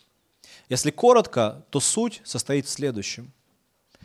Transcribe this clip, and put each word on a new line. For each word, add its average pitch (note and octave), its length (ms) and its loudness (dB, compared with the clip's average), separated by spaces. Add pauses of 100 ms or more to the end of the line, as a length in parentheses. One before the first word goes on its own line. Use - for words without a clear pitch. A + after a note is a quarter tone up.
(680)
Если C3 200 0
коротко, D3 800 2
то C#3+ 100 -2
суть A3 440 -2
состоит - 420 -4
в - 40 -10
следующем. B2 600 -6 (720)